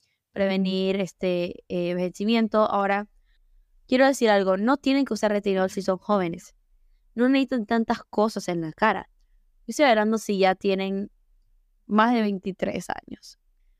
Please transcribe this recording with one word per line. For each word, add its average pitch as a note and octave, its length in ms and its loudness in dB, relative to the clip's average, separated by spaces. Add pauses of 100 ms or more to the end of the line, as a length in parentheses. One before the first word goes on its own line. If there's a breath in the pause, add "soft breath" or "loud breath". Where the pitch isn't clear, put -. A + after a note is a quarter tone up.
(320)
prevenir, F#3+ 680 -2
este, F3+ 680 -4
eh, F3 240 -4
envejecimiento. G#3 680 -2
Ahora, G3+ 480 0 (800)
quiero C4 180 4
decir B3 240 2
algo, F#3+ 280 4
no A#3+ 200 2
tienen C4+ 280 0
que A#3 80 -4
usar G#3+ 180 0
retinol F#3+ 380 0
si F#3+ 120 -8
son F#3 160 -2
jóvenes. F3+ 580 -4 (600)
No A#3+ 120 2
necesitan C4 380 0
tantas A3+ 380 -2
cosas G#3+ 440 -2
en F3 140 -4
la D#3 100 -6
cara. G3+ 380 -2 (560)
Yo A#3 60 -10
estoy D4 140 2
hablando A3 320 4
si G#3 200 -4
ya F#3+ 180 4
tienen G3 560 -4 (760)
más A3 260 4
de A#3 80 2
veintitrés F#3+ 680 -4
años. - 500 -14 (400)